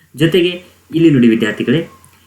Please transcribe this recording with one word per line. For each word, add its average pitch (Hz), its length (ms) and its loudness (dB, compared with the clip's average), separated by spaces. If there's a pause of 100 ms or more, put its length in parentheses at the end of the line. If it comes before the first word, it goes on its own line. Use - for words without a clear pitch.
(160)
ಜೊತೆಗೆ 175 460 -2 (320)
ಇಲ್ಲಿ 165 160 2
ನೋಡಿ 120 180 4
ವಿದ್ಯಾರ್ಥಿಗಳೇ, 113 600 -2 (380)